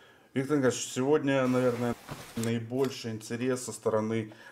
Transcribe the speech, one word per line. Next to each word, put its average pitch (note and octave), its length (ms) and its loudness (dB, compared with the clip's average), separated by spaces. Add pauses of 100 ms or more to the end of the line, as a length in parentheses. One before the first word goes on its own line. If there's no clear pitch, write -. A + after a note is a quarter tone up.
(340)
Виктор C#3 240 0
Николаевич, B2+ 360 0
сегодня, C3+ 520 2
наверное, B2 480 2 (420)
наибольший A#2 760 -2
интерес B2 520 -4
со A2 80 -8
стороны A2 580 0 (220)